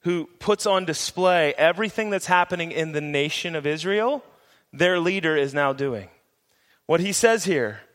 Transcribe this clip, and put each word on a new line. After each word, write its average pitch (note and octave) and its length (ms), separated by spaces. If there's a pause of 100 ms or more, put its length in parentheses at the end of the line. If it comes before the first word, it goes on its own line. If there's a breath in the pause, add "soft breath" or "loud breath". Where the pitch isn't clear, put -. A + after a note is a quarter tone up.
who E3+ 260 (140)
puts G#3 260
on F#3+ 200
display E3+ 680
everything G3 560
that's G3 160
happening F3 460
in D#3+ 200
the D3 80
nation D3 540
of D3 120
Israel, G3+ 580 (480 soft breath)
their F3 260
leader E3+ 380
is C#3 180
now C#3+ 180
doing. C3 360 (760)
What D#3+ 140
he G3 120
says A3+ 320
here A#2+ 380 (120)